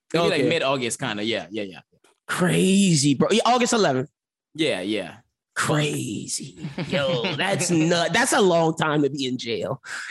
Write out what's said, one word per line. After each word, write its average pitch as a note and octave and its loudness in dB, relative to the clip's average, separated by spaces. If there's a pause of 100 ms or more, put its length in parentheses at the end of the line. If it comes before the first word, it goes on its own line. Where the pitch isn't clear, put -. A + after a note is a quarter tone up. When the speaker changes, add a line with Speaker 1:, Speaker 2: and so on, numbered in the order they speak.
(140)
Speaker 1:
It'll E3+ 2
be, - 2
like, E3 0
Speaker 2:
Okay. B2+ 2
Speaker 1:
mid-August, C3+ 0
kinda. G#2+ -4
Yeah, G2+ -4
yeah, G#2+ -6
yeah. F#2 -14 (460)
Speaker 2:
Crazy, E3+ 2
bro. - 2
Yeah, A3 4
August A#3+ 2
eleventh. D3 2 (460)
Speaker 1:
Yeah, C3+ -2
yeah. F#2+ -6 (380)
Speaker 2:
Crazy. D3 -4 (180)
Yo, C#3+ -2
Speaker 1:
<laughs> - -
Speaker 2:
that's F3+ -2
nut. E3 2
That's A#3 2
a A#3+ 4
long E3 4
time D3+ 2
to C#3 4
be C3+ -6
in B2+ -2
jail. A2+ -4 (300)